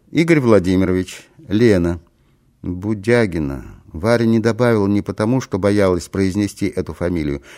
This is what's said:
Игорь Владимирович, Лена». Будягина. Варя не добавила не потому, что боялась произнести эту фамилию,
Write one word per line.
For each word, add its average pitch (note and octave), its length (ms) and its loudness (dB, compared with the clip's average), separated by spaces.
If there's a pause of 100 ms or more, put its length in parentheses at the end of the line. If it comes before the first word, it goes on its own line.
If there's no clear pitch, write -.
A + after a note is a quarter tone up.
(100)
Игорь E3 300 2
Владимирович, F#2 880 0 (180)
Лена». F#2 540 2 (640)
Будягина. F2+ 1200 -4 (100)
Варя A2+ 320 0
не A2+ 140 4
добавила A2+ 480 2
не G2+ 160 2
потому, A2+ 400 -2
что - 160 -6
боялась F#2+ 500 2
произнести G2 580 -2
эту E2+ 280 -6
фамилию, D2+ 480 -4 (160)